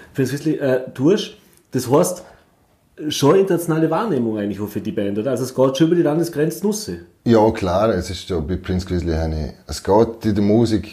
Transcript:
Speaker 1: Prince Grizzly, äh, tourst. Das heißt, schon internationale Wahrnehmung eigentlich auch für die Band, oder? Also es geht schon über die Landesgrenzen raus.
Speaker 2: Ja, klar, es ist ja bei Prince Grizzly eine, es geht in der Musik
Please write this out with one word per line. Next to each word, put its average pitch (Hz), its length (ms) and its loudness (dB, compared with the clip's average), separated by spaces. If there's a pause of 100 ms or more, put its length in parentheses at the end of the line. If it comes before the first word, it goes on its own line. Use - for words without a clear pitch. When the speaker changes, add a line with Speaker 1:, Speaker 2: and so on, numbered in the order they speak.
(140)
Speaker 1:
Prince 131 180 0
Grizzly, 147 260 -2
äh, 131 360 0
tourst. 165 380 2 (400)
Das 120 180 -2
heißt, 170 320 2 (840)
schon 147 280 4
internationale 160 540 0
Wahrnehmung 139 480 -2
eigentlich 101 220 -4
auch 104 80 -6
für 101 140 -6
die 101 100 -6
Band, 101 260 -4
oder? 113 140 -2
Also 123 120 -4
es 123 100 -10
geht 131 240 2
schon 165 100 4
über 175 80 2
die 170 60 4
Landesgrenzen 156 640 0
raus. 208 220 -4 (360)
Speaker 2:
Ja, 110 260 6
klar, 98 440 0
es 90 160 -4
ist - 180 -10
ja 90 100 -2
bei 80 180 -4
Prince 90 300 -4
Grizzly 82 280 -2
eine, 78 400 -4 (120)
es - 160 -10
geht 113 440 2
in 107 100 2
der 101 80 2
Musik 110 480 2